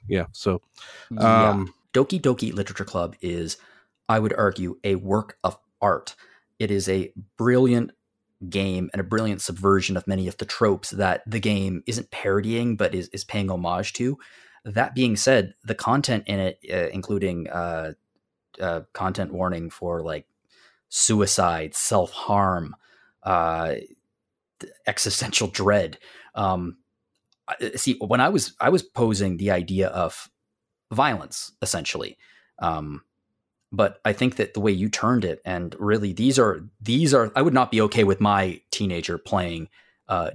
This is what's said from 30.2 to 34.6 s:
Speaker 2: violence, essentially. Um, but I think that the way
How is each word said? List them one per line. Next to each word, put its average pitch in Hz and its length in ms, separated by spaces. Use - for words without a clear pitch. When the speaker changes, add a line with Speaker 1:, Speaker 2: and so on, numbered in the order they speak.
Speaker 2:
violence, 113 600
essentially. - 560
Um, 76 440
but 107 320
I 110 100
think 127 240
that - 180
the 107 40
way 104 120